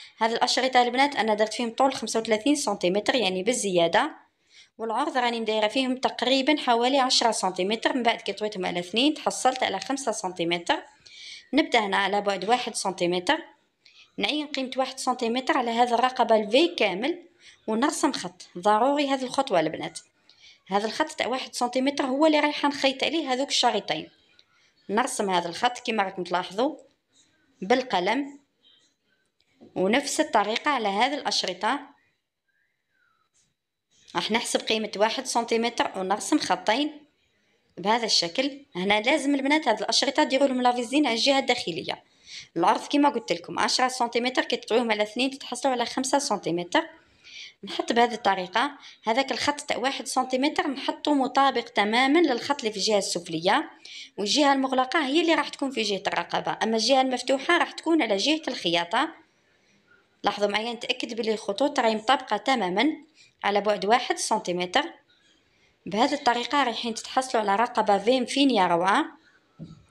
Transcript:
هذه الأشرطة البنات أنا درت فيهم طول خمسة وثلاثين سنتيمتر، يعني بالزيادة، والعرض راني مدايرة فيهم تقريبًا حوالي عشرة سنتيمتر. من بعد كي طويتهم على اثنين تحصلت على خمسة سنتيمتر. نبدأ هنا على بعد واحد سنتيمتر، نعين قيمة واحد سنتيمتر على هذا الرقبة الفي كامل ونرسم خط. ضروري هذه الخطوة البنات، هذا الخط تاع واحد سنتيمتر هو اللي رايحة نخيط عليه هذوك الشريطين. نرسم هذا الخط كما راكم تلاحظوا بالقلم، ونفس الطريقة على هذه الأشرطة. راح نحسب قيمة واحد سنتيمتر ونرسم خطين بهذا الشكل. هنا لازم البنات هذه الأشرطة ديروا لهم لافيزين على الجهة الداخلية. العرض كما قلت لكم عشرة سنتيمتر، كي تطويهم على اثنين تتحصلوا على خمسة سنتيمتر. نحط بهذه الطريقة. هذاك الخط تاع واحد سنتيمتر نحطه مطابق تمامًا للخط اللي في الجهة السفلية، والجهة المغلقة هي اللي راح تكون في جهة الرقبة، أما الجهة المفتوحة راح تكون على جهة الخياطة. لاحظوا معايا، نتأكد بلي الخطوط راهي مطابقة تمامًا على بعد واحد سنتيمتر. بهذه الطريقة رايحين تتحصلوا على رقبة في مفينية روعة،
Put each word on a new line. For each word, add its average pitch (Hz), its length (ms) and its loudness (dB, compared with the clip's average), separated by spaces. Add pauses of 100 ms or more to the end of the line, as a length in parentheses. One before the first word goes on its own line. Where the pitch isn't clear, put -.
(180)
هذه 226 140 2
الأشرطة 254 500 2
البنات 269 340 2
أنا 220 180 2
درت 214 200 0
فيهم 233 160 -4
طول 262 240 2
خمسة 226 260 -4
وثلاثين 220 360 2
سنتيمتر، 202 600 0
يعني 185 280 0
بالزيادة، 202 720 2 (600)
والعرض 233 400 -4
راني 240 220 0
مدايرة 214 280 0
فيهم 254 300 -2
تقريبًا 262 600 2
حوالي 247 420 2
عشرة 254 320 2
سنتيمتر. 202 640 -2
من 247 100 -2
بعد 226 180 0
كي 196 120 -6
طويتهم 202 320 -6
على 175 140 -2
اثنين 240 340 0
تحصلت - 500 -2
على 196 160 -2
خمسة 269 320 -4
سنتيمتر. 180 720 -2 (680)
نبدأ 277 260 2
هنا 196 180 0
على 202 240 2
بعد 196 280 -2
واحد 240 260 0
سنتيمتر، 180 640 -2 (800)
نعين 277 300 -4
قيمة 269 300 -6
واحد 262 220 -4
سنتيمتر 254 580 -2
على 233 140 -2
هذا 233 240 2
الرقبة 233 400 2
الفي 220 320 4
كامل 226 560 -2 (440)
ونرسم 247 440 0
خط. - 360 -12 (100)
ضروري 240 500 2
هذه 269 160 -2
الخطوة 247 360 0
البنات، 156 400 -4 (680)
هذا 202 180 0
الخط 311 260 -2
تاع - 160 -4
واحد 247 280 -6
سنتيمتر 262 500 0
هو 269 200 2
اللي 302 140 4
رايحة 294 300 0
نخيط 269 340 0
عليه 277 300 -2
هذوك 269 160 -2
الشريطين. 202 600 0 (800)
نرسم 214 400 0
هذا 175 200 0
الخط 240 300 -2
كما 220 240 -2
راكم 190 200 -6
تلاحظوا 185 520 -2 (840)
بالقلم، 240 800 0 (1400)
ونفس 226 440 0
الطريقة 233 520 0
على 233 160 -2
هذه 226 260 0
الأشرطة. 208 640 -4 (2250)
راح 175 160 -4
نحسب 233 280 0
قيمة 220 380 -2
واحد 220 280 0
سنتيمتر 233 720 0
ونرسم 196 440 0
خطين 233 680 0 (720)
بهذا 214 280 2
الشكل. 262 600 -2 (100)
هنا 202 260 0
لازم 285 340 2
البنات 285 320 2
هذه 220 120 2
الأشرطة 269 440 0
ديروا 262 240 4
لهم 254 140 -2
لافيزين 247 460 2
على 233 80 0
الجهة 269 240 2
الداخلية. 240 640 -4 (540)
العرض 208 300 2
كما 285 220 4
قلت 226 220 -2
لكم - 280 -4
عشرة 247 280 2
سنتيمتر، 247 560 0
كي 240 140 -2
تطويهم 233 340 0
على 208 120 0
اثنين 247 260 -2
تتحصلوا 262 440 -4
على 240 120 -2
خمسة 262 340 0
سنتيمتر. 175 600 -2 (840)
نحط - 280 -6
بهذه 233 220 4
الطريقة. 214 580 -2 (360)
هذاك 254 240 0
الخط 285 300 -2
تاع - 160 -4
واحد 262 300 -4
سنتيمتر 269 600 0
نحطه - 460 -4
مطابق 269 500 2
تمامًا 247 560 2
للخط 277 400 2
اللي 220 120 -2
في 202 60 -10
الجهة 202 200 2
السفلية، 190 720 0 (480)
والجهة 254 360 4
المغلقة 262 520 0
هي 285 160 2
اللي 320 120 2
راح 294 160 0
تكون 269 220 -6
في 226 100 -4
جهة 196 260 -2
الرقبة، 170 560 -2
أما 226 140 0
الجهة 262 240 4
المفتوحة 269 560 0
راح 285 140 0
تكون 320 300 0
على 208 160 0
جهة 294 300 0
الخياطة. 185 600 0 (1120)
لاحظوا 202 240 0
معايا، 214 260 -2
نتأكد 226 400 -6
بلي 220 200 -2
الخطوط 269 460 -2
راهي 226 160 2
مطابقة 220 420 0
تمامًا 220 540 0 (520)
على 202 180 2
بعد 202 240 -2
واحد 247 320 2
سنتيمتر. 180 640 -2 (1000)
بهذه 208 280 0
الطريقة 254 500 0
رايحين 226 300 -4
تتحصلوا 254 500 -2
على 196 120 2
رقبة 214 420 2
في 240 240 2
مفينية 240 460 4
روعة، 190 380 4 (840)